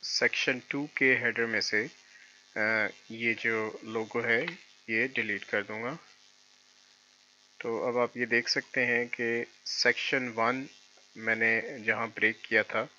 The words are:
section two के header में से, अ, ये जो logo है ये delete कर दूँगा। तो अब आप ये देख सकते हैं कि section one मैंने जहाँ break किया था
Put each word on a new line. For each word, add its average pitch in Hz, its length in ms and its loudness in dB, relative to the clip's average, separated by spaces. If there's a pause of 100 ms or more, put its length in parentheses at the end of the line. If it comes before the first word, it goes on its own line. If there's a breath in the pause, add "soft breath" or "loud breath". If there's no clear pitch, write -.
section - 640 0
two 143 280 -4
के 131 180 6
header 117 300 0
में 113 160 0
से, 107 280 0 (680 loud breath)
अ, 110 300 2 (240)
ये 113 220 -2
जो 110 520 -2
logo 110 360 -2
है 117 240 2 (440)
ये 113 180 2
delete 110 360 -2
कर 104 200 -2
दूँगा। 113 340 -8 (1600)
तो 113 260 -2
अब 120 100 0
आप 120 200 0
ये 123 80 0
देख 117 220 2
सकते 131 340 -2
हैं 120 260 2
कि 117 380 -2 (200)
section 127 640 0
one 120 400 0 (480)
मैंने 113 640 0
जहाँ 110 280 0
break 110 380 0
किया 110 180 4
था 117 360 -2